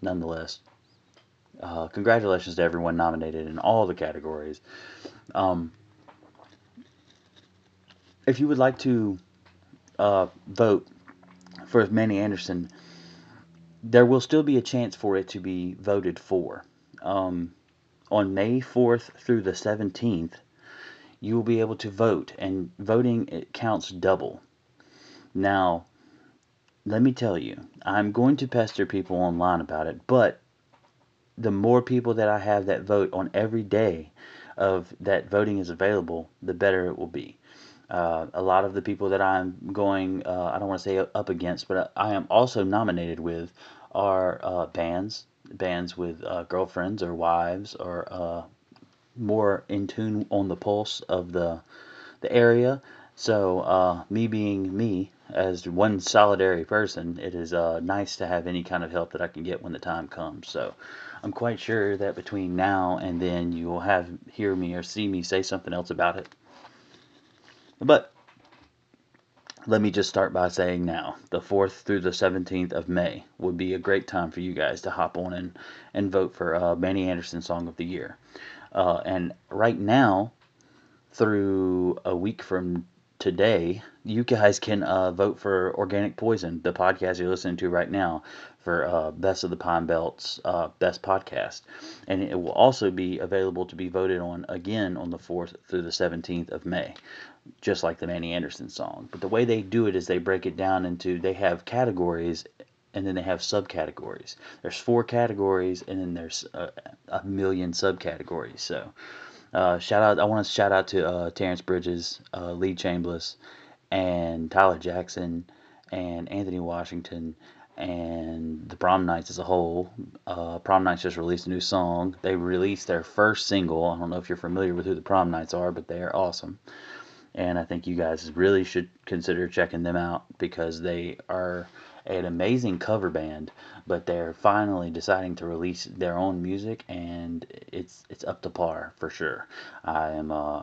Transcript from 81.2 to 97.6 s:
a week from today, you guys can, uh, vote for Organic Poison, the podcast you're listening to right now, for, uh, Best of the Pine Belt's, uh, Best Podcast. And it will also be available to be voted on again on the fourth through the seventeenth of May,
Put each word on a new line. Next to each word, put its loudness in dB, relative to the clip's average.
a 0
week -2
from -2
today, 2
you -2
guys 6
can, -2
uh, 2
vote 2
for 0
Organic -2
Poison, -2
the 0
podcast 2
you're 0
listening -2
to 0
right 0
now, 0
for, 0
uh, 0
Best 0
of -4
the -4
Pine 0
Belt's, -2
uh, 0
Best 0
Podcast. -2
And 0
it -2
will -4
also 6
be -2
available 0
to -10
be -6
voted 0
on -6
again -4
on -8
the -8
fourth -8
through -2
the -8
seventeenth -4
of -8
May, -4